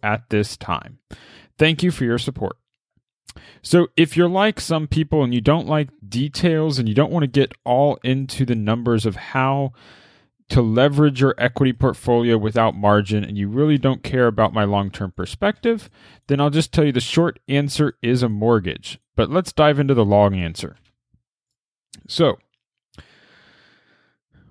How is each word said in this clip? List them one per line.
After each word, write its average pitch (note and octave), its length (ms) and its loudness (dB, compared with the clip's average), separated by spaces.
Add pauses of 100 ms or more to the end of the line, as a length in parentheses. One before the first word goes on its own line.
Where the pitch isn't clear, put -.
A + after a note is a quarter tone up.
at A2 260 -4
this G#2+ 280 -2
time. - 420 -10 (580)
Thank D#3 240 2
you F3+ 100 0
for C#3 120 -4
your A#2 160 0
support. A#2 380 -8 (1040)
So F3 320 2
if D#3+ 220 0
you're F3 100 4
like F#3+ 320 0
some D#3 260 -4
people D3+ 380 0
and B2 100 -2
you B2 80 -2
don't D3 240 2
like D3+ 240 -2 (180)
details D3 680 -2
and A#2 120 -2
you G#2 40 0
don't B2+ 180 2
want E3 120 0
to C#3 40 0
get C3 260 0 (100)
all C3 400 2
into C3 420 -2
the A#2+ 80 0
numbers A2+ 520 0
of G#2 100 -4
how C3+ 560 -4 (760)
to C3 120 4
leverage C3+ 580 2
your C3+ 180 2
equity B2 360 0
portfolio A#2+ 640 0
without A2 360 0
margin, G#2 480 2
and G#2 160 -8
you G2 120 -2
really D3 280 2
don't C3 240 -2
care B2+ 260 0
about A2 260 0
my G#2+ 100 0
long-term G2+ 480 -2
perspective, - 800 -4 (380)
then C#3 120 0
I'll D3 100 2
just D3+ 220 0
tell D#3 140 4
you C#3+ 80 2
the B2 80 0
short - 380 -2 (100)
answer C#3+ 520 -2
is A#2+ 220 0
a A#2+ 60 0
mortgage. G#2 680 -2 (200)
But A2+ 120 2
let's F3 220 -2
dive D3+ 260 4
into C#3 160 2
the A#2 120 4
long G2+ 300 4
answer. E2+ 420 -8 (1300)
So, D#3+ 300 0 (2250)